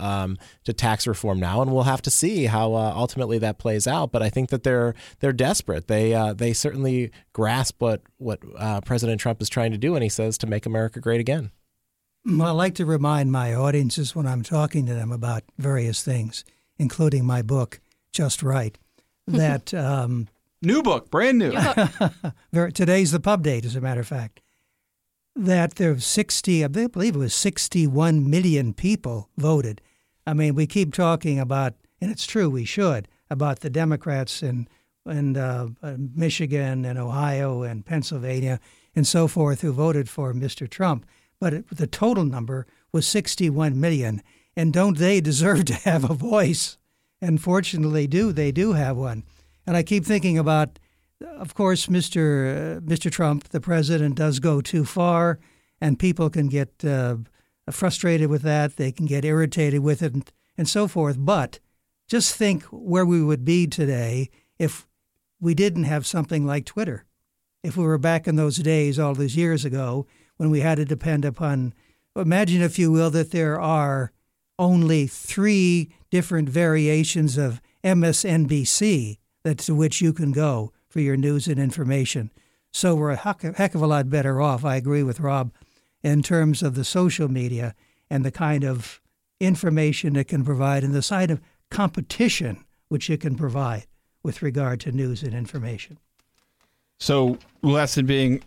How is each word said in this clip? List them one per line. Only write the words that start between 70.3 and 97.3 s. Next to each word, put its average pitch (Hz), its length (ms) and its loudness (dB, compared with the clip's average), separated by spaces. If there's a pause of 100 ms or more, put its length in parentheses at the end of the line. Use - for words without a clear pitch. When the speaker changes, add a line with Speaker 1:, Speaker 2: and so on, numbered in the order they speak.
Speaker 2:
when 156 140 2
we 147 80 2
had 160 160 2
to 151 100 0
depend 147 400 0
upon, 135 480 -2 (420)
imagine, 180 460 2
if 170 160 0
you 165 140 4
will, 160 180 4
that 156 220 0
there 160 280 0
are 143 520 0 (480)
only 165 480 4
three 185 840 2 (220)
different 170 360 0
variations 156 920 2
of 123 200 -2 (240)
M 185 200 4
S 165 200 2
N 165 220 2
B 143 180 0
C 131 540 0 (240)
that, 156 160 -2
to - 160 -2
which 151 260 2
you 160 140 2
can 156 180 0
go 131 400 0 (180)
for 160 100 -4
your 139 180 2
news 143 300 0
and 143 120 0
information. 131 720 -2 (400)
So 180 220 2
we're 151 180 0
a 135 40 0
heck, 202 260 -6
heck 190 320 -2
of 160 80 0
a 156 60 4
lot 139 240 2
better 135 280 0
off, 139 240 0
I 135 120 0
agree 143 260 0
with 127 180 -2
Rob, 139 320 -2 (520)
in 147 180 4
terms 156 400 2
of 135 140 -2
the 131 100 -2
social 175 440 2
media 123 440 -2 (340)
and 139 160 0
the 131 80 -2
kind 151 320 0
of 131 380 -6 (380)
information 156 760 2
it 139 120 0
can 139 180 0
provide 139 380 0
and 139 100 0
the 139 80 0
side 185 300 0
of 151 100 -2 (300)
competition - 920 -2 (260)
which 147 200 -4
it 151 120 -2
can 139 140 -2
provide 123 520 -4 (340)
with - 220 -6
regard 131 380 -2
to 135 100 -6
news 127 320 -2
and 120 100 -6
information. 120 640 -8 (1000)
Speaker 3:
So, 131 380 2 (240)